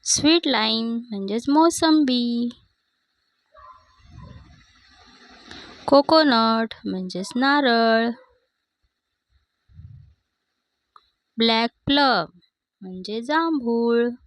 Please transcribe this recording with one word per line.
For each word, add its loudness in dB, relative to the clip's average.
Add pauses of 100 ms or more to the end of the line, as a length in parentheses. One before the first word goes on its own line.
स्वीट 2
लाईम 0 (240)
म्हणजेच -6
मोसंबी, 2 (3500)
कोकोनट 2 (100)
म्हणजेच -8
नारळ, 2 (3250)
ब्लॅक 0 (160)
प्लम 0 (440)
म्हणजे -12
जांभूळ 0 (180)